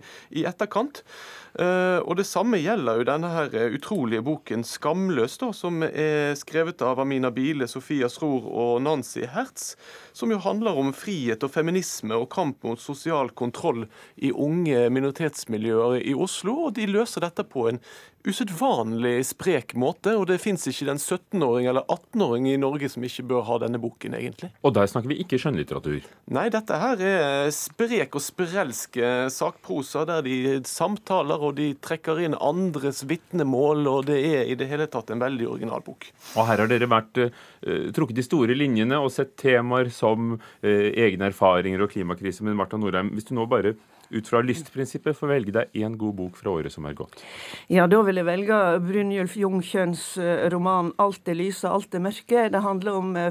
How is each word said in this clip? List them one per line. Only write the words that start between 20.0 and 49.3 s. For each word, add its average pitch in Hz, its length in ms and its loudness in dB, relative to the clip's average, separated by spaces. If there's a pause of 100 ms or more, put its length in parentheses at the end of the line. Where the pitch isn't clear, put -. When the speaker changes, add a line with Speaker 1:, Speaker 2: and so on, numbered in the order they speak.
Speaker 1:
og 196 100 2
det 180 160 2
finnes 202 240 -2
ikke 135 220 -4
den 143 100 -2
syttenåring 127 720 0
eller 131 240 2
attenåring 131 560 0
i 135 100 2
Norge 139 320 0
som 123 140 -8
ikke 123 240 -8
bør 120 180 0
ha 120 140 0
denne 120 180 -2
boken, - 380 -8
egentlig. 123 320 -10 (180)
Speaker 2:
Og 131 80 6
der 101 160 6
snakker 127 220 -2
vi - 100 -4
ikke 131 160 0
skjønnlitteratur. 73 640 -4 (320)
Speaker 1:
Nei, 175 160 0
dette 220 300 0
her 208 260 0
er 147 480 2
sprek 226 640 -2
og 139 60 -6
sprelske 143 880 -2 (180)
sakprosa, 156 800 -4
der 160 180 -2
de 131 400 0
samtaler, 170 800 -2
og 143 140 -2
de 151 80 0 (100)
trekker 160 460 -4
inn 147 100 0
andres 147 720 -2
vitnemål, 147 800 2
og 135 220 2
det 147 100 4
er 139 320 2
i 127 80 -4
det 135 80 -2
hele 147 240 -4
tatt 110 220 -6
en 120 100 -2
veldig 127 300 -2
original - 320 -6
bok. - 260 -16 (240)
Speaker 2:
Og 110 140 4
her 107 160 6
har - 20 0
dere 120 240 4
vært, 120 380 4
eh, - 640 -6
trukket 123 240 0
de 123 80 -2
store 127 300 4
linjene 131 420 2
og 135 140 0
sett - 260 -2
temaer 123 480 4
som, 117 460 2 (300)
eh, 104 280 4 (160)
egne 98 240 2
erfaringer 95 540 4
og 101 100 -6
klimakrise. 90 480 -4
Men 107 140 0
Martha 98 180 -2
Norheim, 98 380 0
hvis 107 180 -8
du 131 40 -4
nå 113 120 -2
bare 107 300 2 (300)
ut 110 160 -4
fra 117 160 2
lystprinsippet 135 800 -2
får 151 80 -4
velge 127 240 0
deg 110 320 -2
en 110 160 -4
god 107 160 -2
bok 90 240 -8
fra 104 120 -4
året 78 200 -2
som 73 160 -10
er 73 80 -6
gått. - 240 -14 (480)
Speaker 3:
Ja, 180 240 6
da 220 160 8
vil 190 80 2
jeg 180 80 0
velge 185 560 2
Brynjulf 196 560 -2